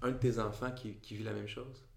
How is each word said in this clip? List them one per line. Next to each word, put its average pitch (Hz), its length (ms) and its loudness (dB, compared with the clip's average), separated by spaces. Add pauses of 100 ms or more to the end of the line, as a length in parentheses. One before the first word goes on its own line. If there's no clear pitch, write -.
à 123 40 2
un 127 60 6
de 127 60 2
tes 117 200 6
enfants 110 320 2
qui, 113 300 -6
qui - 160 -10
vit 107 80 -4
la 107 80 -2
même 104 160 -2
chose ? - 360 -8 (120)